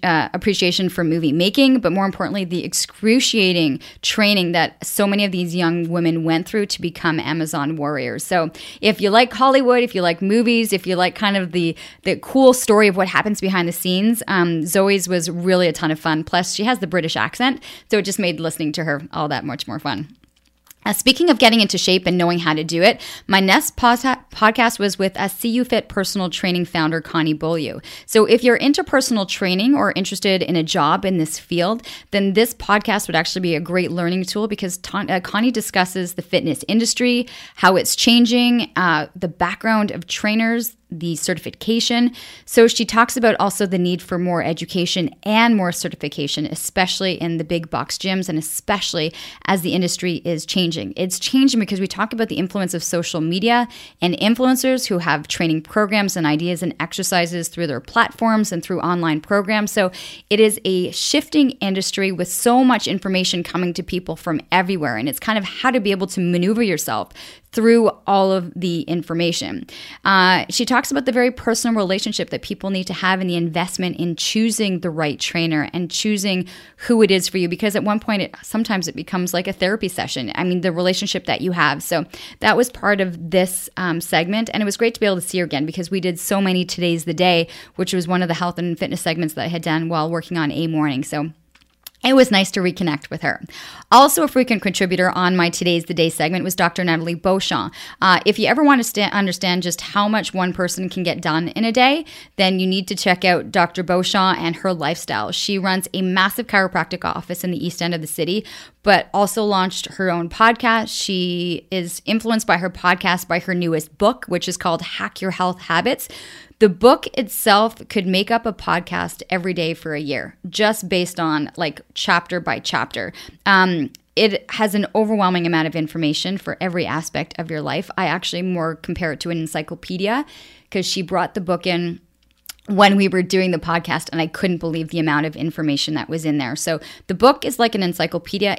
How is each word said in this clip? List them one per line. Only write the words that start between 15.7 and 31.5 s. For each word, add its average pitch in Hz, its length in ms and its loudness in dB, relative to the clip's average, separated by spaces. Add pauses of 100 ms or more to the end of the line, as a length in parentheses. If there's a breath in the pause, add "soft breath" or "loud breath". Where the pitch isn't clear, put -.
ton 160 180 0
of 156 80 0
fun. 156 260 0
Plus, 180 300 -2
she 208 100 -2
has 247 140 2
the 185 80 -4
British 160 300 -2
accent, 247 460 0 (280 loud breath)
so 220 80 4
it 196 40 2
just 196 160 -4
made 175 220 -2
listening 160 320 -4
to 160 120 -4
her 147 180 -2 (100)
all 156 160 -2
that 139 160 -4
much 123 220 -8
more 113 120 -8
fun. 147 300 -6 (800)
Uh, 208 60 0
speaking 269 380 4
of 233 80 4
getting 233 220 6
into 196 180 0
shape 185 280 2
and 180 120 2
knowing 175 220 2
how 165 120 0
to 156 100 -2
do 165 200 -2
it, 214 180 6 (260 loud breath)
my 196 140 4
next 196 340 2
pos-, 240 280 4
podcast 233 760 0
was 202 200 0
with 190 180 0
a 190 140 -2
C - 180 -4
U 240 160 2
Fit 226 240 -2
personal 185 400 -2
training 175 380 -2
founder, 160 340 -2
Connie 160 320 0
Beaulieu. 160 480 -4 (240 loud breath)
So - 220 6
if 226 180 4
you're 240 120 6
into 294 280 2
personal 254 400 0
training 196 500 0
or 208 220 2
interested 190 460 0
in 180 140 0
a 165 60 4
job 165 440 2
in 185 100 2
this 156 220 -2
field, 175 440 -2 (280 loud breath)